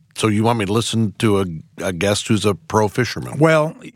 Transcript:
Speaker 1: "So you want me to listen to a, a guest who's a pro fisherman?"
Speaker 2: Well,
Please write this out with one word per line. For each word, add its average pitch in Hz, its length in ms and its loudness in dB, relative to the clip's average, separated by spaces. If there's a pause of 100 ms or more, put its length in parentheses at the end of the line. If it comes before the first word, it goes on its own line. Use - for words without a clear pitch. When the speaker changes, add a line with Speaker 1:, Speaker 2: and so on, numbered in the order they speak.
(160)
Speaker 1:
"So - 120 -2
you 107 160 2
want 120 140 2
me 101 80 -2
to 98 60 -2
listen 113 480 0
to 101 200 4
a, 98 40 0 (380)
a 95 120 -2
guest 98 340 -2
who's 104 160 0
a 104 100 2
pro 107 340 0
fisherman?" 123 500 -6
Speaker 2:
Well, 160 360 4 (200)